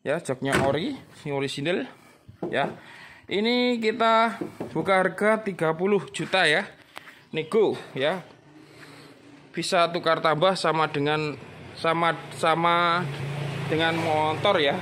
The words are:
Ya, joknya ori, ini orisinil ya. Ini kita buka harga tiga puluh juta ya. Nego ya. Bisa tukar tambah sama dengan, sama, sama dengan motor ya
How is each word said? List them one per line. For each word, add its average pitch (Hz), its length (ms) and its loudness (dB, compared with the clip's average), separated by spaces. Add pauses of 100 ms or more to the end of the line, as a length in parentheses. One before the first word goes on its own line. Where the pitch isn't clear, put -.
Ya, 135 240 -4
joknya 135 400 -2
ori, 160 320 -2 (280)
ini 151 80 -6
orisinil 143 520 -4 (640)
ya. 135 240 -2 (560)
Ini 247 480 0
kita 226 640 2 (320)
buka 185 320 2
harga 208 400 0
tiga 160 320 -2
puluh 185 360 0
juta 175 360 2
ya. 160 160 4 (640)
Nego 156 480 2 (160)
ya. 151 320 -2 (1300)
Bisa 170 400 2
tukar 170 240 2
tambah 160 400 2
sama 160 320 2
dengan, 151 480 0 (400)
sama, 165 400 0 (160)
sama 170 720 2 (640)
dengan 165 240 2
motor 156 640 2
ya 147 240 2